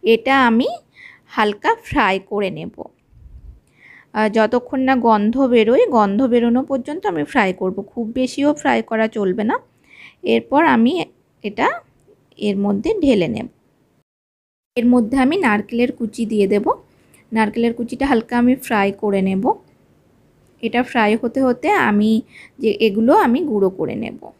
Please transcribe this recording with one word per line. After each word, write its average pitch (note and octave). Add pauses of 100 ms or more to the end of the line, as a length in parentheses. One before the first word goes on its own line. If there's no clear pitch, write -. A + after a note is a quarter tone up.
এটা B3+
আমি A#3 (580)
হালকা G#3+ (100)
ফ্রাই G3
করে G3+
নেব। D#3 (1300)
আহ, G#3+
যতক্ষণ A3+
না C4
গন্ধ A3+
বেরোয়, A#3+
গন্ধ G#3+
বেরোনো A#3+
পর্যন্ত D4
আমি E4
ফ্রাই G#3+
করব, F#3
খুব A3+
বেশিও C#4
ফ্রাই B3
করা A3
চলবে G3+
না। C#4 (640)
এরপর C4
আমি C4+ (380)
এটা A3 (680)
এর G#3
মধ্যে G3+
ঢেলে A3+
নেব। - (1300)
এর A#3+
মধ্যে B3
আমি C#4
নারকেলের A#3+
কুচি A#3
দিয়ে G#3
দেব। G3+ (640)
নারকেলের A3+
কুচিটা B3
হালকা A#3+
আমি B3
ফ্রাই G#3
করে G3
নেব। F#3+ (1120)
এটা A#3
ফ্রাই A3
হতে A#3
হতে B3+
আমি A3 (360)
যে A3 (100)
এগুলো A3+
আমি D4+
গুঁড়ো G#3
করে E3
নেব। -